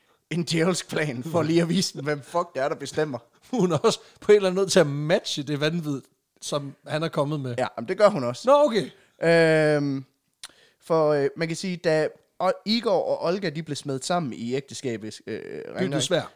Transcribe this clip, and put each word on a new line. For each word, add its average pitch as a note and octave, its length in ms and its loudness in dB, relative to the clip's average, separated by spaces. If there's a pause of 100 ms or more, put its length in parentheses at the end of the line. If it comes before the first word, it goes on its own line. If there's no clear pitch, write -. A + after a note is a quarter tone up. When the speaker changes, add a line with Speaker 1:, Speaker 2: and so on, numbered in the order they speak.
(300)
Speaker 1:
en E3+ 140 -2
djævelsk E3 460 0
plan C3 340 -4
for E3 200 0
lige E3 180 4
at E3 80 0
vise F3 280 0
dem, C#3+ 60 -10
hvem C#3+ 180 -4
fuck F3 320 -4
det C3+ 80 -4
er, C#3 80 0
der D#3 60 -4
bestemmer. C#3+ 440 -4 (320)
Speaker 2:
Hun F#3 200 2
er D#3 60 2
også G#3+ 220 2 (220)
på - 100 4
en G#3 40 10
eller F#3+ 140 4
anden F3+ 120 -2
måde G3 80 0
til - 100 6
at D#3+ 80 6
matche D3+ 560 -2
det C#3 180 -4
vanvid, D3+ 400 -2 (400)
som C#3 340 -6 (120)
han D3+ 160 -4
er E3 40 -2
kommet D3+ 320 -2
med. C3 180 -6
Speaker 1:
Ja, B2 100 0 (100)
men A#2 100 -8
det F#3+ 100 -4
gør G#3 120 8
hun D3+ 140 -2
også. A#2+ 260 -4
Speaker 2:
Nå, C4+ 40 10 (120)
okay. G3+ 240 0 (340)
Speaker 1:
Øhm, D3+ 800 4 (760)
for, D#3+ 320 2
øh, C#3+ 240 2
man E3 100 -2
kan E3 100 -4
sige, F3+ 200 -4
da D#3 300 2 (360)
O-, F#3 220 0
Igor G#3+ 380 0
og C3 220 -2
Olga, F#3 240 -2
de D#3 140 -8
blev D3 120 -6
smedet C3+ 300 -6
sammen F3 280 -2
i A#2 220 -6
ægteskabets, A2 720 -8
øh, G#2+ 120 -6
Speaker 2:
Det - 260 -12
er - 100 -14
Speaker 1:
rækker, E3+ 220 -2
Speaker 2:
desværre. D#3 280 -2 (100)